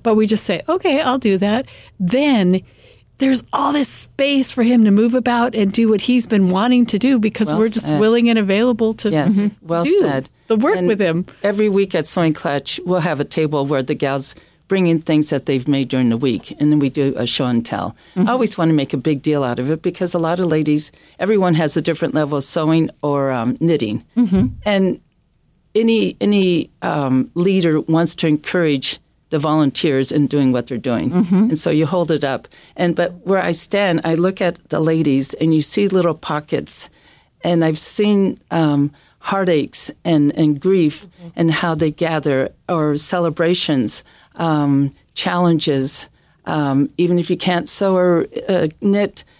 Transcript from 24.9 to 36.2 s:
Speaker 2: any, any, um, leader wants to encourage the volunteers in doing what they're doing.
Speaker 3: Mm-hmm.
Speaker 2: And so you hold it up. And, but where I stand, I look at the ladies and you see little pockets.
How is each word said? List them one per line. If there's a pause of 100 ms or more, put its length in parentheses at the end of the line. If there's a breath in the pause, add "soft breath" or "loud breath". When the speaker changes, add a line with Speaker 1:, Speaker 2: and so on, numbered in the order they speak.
Speaker 2:
any,
any, (120)
um,
leader
wants
to
encourage (300)
the
volunteers
in
doing
what
they're
doing.
Speaker 3:
Mm-hmm.
Speaker 2:
And
so
you
hold
it
up. (280 soft breath)
And,
but (140)
where
I
stand,
I
look
at
the
ladies
and
you
see
little
pockets. (520 loud breath)